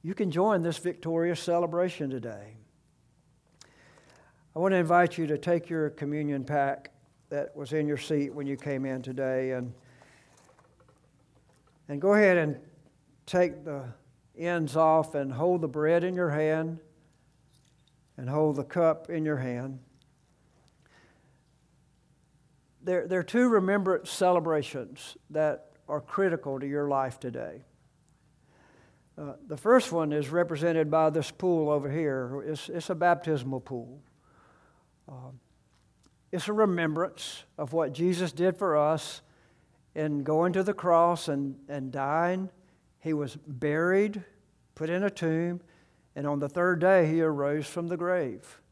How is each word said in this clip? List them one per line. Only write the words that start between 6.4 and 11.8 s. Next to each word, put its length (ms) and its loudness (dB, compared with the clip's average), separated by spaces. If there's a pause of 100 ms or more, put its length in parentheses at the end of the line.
pack 460 -2 (360)
that 260 -6
was 200 -8
in 120 0
your 120 -2
seat 360 -2
when 140 -8
you 80 -4
came 300 -6
in 160 -6
today 500 -2
and, 220 -6 (2250)